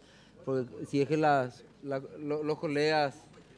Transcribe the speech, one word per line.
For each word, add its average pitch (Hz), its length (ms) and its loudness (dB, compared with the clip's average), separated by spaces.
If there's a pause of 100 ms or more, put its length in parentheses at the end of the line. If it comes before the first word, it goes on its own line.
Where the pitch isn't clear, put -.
(460)
porque 131 400 -4
si 143 160 0
es 135 80 0
que 156 80 2
las, 143 480 2 (180)
la, 139 180 -4 (180)
lo, 151 220 -4
los 151 160 -2
colegas, 151 580 0 (420)